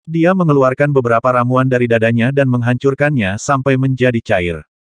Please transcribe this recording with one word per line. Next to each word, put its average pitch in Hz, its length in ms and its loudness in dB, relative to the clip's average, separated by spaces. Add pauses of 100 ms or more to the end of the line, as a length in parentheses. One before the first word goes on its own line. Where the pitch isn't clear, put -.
Dia 165 240 0
mengeluarkan 143 640 2
beberapa 120 400 0
ramuan 127 320 0
dari 123 240 0
dadanya 117 400 0
dan 139 160 0
menghancurkannya 123 880 -2
sampai 135 400 -2
menjadi 127 480 0
cair. 87 400 -2 (260)